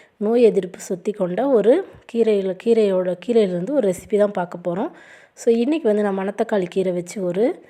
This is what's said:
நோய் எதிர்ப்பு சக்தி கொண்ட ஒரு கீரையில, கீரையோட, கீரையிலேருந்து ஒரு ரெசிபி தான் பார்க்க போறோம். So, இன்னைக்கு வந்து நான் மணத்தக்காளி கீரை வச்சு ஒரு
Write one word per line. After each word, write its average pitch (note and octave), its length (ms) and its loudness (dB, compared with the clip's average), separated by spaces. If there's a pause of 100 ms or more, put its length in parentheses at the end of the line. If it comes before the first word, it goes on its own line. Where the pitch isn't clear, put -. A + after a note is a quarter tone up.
(200)
நோய் A3+ 220 2
எதிர்ப்பு F#3 380 2
சக்தி G3+ 320 -6
கொண்ட F3+ 360 -4
ஒரு A3 240 4 (340)
கீரையில, G3+ 500 0
கீரையோட, F#3+ 640 2
கீரையிலேருந்து G3 540 0
ஒரு C4 140 2
ரெசிபி F#3+ 320 -2
தான் G3+ 140 2
பார்க்க F3 320 -6
போறோம். F#3+ 260 -4 (480)
So, A#3 160 2
இன்னைக்கு C4 340 0
வந்து G#3 140 2
நான் G3 160 -2
மணத்தக்காளி G3+ 500 -2
கீரை F#3 240 -2
வச்சு F3+ 320 -6
ஒரு F3+ 200 -2 (260)